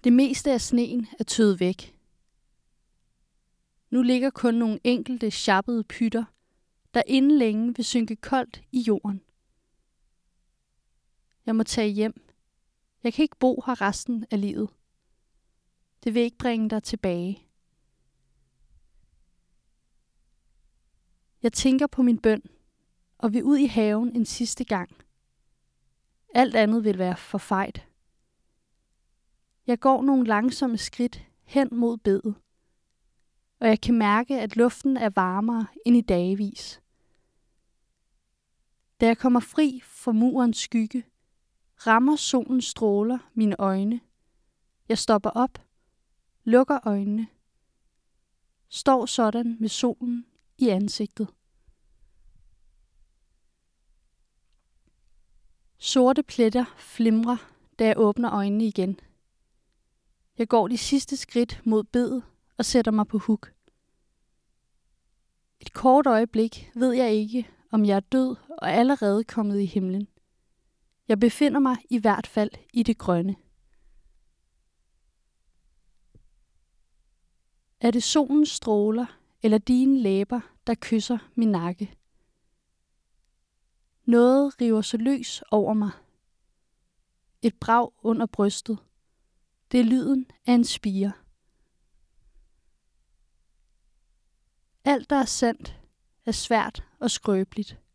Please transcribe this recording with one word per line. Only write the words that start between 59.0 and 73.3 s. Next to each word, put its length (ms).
Jeg 100
går 200
de 100
sidste 380
skridt 480
mod 200
bedet 400
og 80
sætter 280
mig 140
på 120
huk. 340
Et 120
kort 340
øjeblik 680
ved 180
jeg 200
ikke, 380
om 140
jeg 120
er 40
død 360
og 140
allerede 520
kommet 360
i 40
himlen. 440
Jeg 120
befinder 400
mig 160
i 80
hvert 280
fald 240
i 100
det 160
grønne. 380